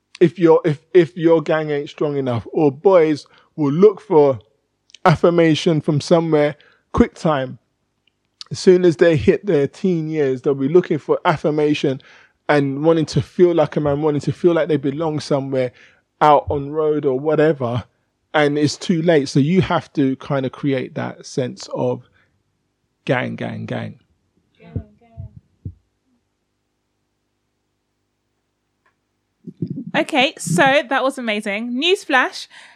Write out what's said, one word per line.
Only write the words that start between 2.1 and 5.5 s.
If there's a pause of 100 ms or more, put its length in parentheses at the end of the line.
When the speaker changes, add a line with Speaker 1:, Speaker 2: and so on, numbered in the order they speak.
Speaker 1:
enough.
Or
boys (280)
will
look
for (680)
affirmation